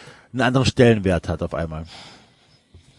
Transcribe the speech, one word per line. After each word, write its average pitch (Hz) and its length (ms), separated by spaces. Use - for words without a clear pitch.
einen 123 80
anderen 123 240
Stellenwert 98 640
hat 82 120
auf 85 120
einmal? 80 320